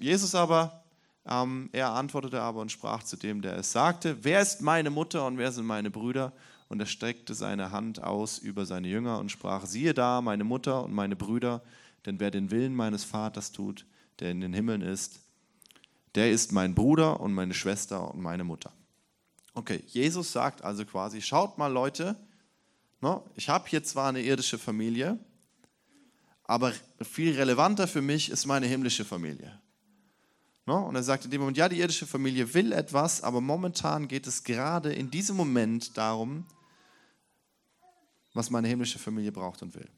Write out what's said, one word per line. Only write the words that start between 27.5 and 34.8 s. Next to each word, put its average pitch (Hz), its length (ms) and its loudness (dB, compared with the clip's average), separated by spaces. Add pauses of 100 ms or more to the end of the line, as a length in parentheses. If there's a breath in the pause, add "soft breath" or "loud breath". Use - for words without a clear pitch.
für 165 140 0
mich 147 300 2
ist - 160 0
meine 139 200 4
himmlische 123 380 2
Familie. 85 560 -6 (1040 soft breath)
Ne? 135 100 2
Und 190 220 0
er 127 60 2
sagt 135 240 0
in 127 40 -10
dem 139 120 0
Moment, 135 160 0
ja, 170 100 6
die 180 100 0
irdische 170 280 0
Familie 131 480 -2
will 214 180 4
etwas, 156 500 0
aber 123 200 0
momentan 151 680 -2
geht 143 180 -6
es - 180 -6
gerade 147 460 0